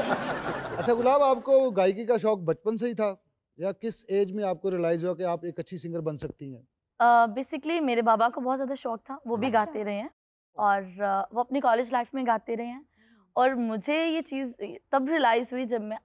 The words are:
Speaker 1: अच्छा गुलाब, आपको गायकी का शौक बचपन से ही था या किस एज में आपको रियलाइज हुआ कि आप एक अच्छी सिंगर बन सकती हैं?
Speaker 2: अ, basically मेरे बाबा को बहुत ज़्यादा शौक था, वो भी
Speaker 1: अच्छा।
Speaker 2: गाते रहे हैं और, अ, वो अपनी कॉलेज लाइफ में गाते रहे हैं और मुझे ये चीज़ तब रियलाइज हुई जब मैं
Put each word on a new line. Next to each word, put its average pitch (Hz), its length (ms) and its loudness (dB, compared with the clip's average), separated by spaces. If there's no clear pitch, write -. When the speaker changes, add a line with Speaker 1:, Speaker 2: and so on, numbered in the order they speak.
Speaker 1:
अच्छा 233 160 2
गुलाब, 254 300 4
आपको 269 480 4
गायकी 196 340 2
का 226 120 2
शौक 214 220 0
बचपन 170 360 -2
से 226 120 -4
ही 233 80 -4
था 202 280 -2
या 185 120 -2
किस - 380 -10
एज 196 220 0
में 208 120 -4
आपको 185 260 -2
रियलाइज 170 360 0
हुआ 180 80 -2
कि 170 100 -6
आप 170 220 -4
एक 175 140 -8
अच्छी 180 180 -10
सिंगर 170 220 -8
बन 151 180 -4
सकती 143 360 -12
हैं? 120 140 -20
Speaker 2:
अ, 233 280 8
basically 277 540 -4
मेरे 247 200 2
बाबा 226 280 4
को 254 120 -6
बहुत 254 160 -2
ज़्यादा 269 180 -4
शौक 233 240 -8
था, 277 280 -14
वो 233 100 -2
भी 220 100 -2
Speaker 1:
अच्छा। 220 180 2
Speaker 2:
गाते 214 180 -6
रहे 202 120 -4
हैं 220 140 -8
और, 196 440 0
अ, 196 320 0
वो 233 80 0
अपनी 254 180 -2
कॉलेज 247 340 2
लाइफ 240 220 -2
में 262 120 -2
गाते 233 280 -2
रहे 233 120 -8
हैं 254 180 -14
और 262 180 4
मुझे 240 500 0
ये 330 160 -2
चीज़ 269 340 -8
तब 269 180 2
रियलाइज 247 440 2
हुई 254 120 -4
जब 226 160 -4
मैं 214 240 -8